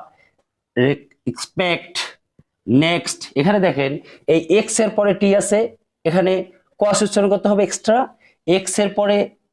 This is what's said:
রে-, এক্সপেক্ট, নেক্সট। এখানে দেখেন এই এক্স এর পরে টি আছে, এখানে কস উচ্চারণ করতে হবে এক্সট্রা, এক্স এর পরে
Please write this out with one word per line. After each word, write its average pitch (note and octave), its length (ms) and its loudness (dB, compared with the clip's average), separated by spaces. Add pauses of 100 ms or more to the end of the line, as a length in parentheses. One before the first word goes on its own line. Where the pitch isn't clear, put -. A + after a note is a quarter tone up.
(760)
রে-, C3+ 320 0 (200)
এক্সপেক্ট, - 680 -6 (880)
নেক্সট। E3 360 -2 (160)
এখানে F#3+ 240 2
দেখেন C#3+ 320 0 (360)
এই D#3+ 140 2 (160)
এক্স G#3+ 220 -2
এর G#3+ 120 0
পরে G#3 220 0
টি G3 220 0
আছে, G3+ 240 0 (460)
এখানে F3+ 280 2 (460)
কস G3+ 220 0
উচ্চারণ G3+ 280 2
করতে G3 200 0
হবে G3+ 140 2
এক্সট্রা, G3+ 340 0 (500)
এক্স F#3 320 0
এর G#3 140 2
পরে G#3 240 0 (360)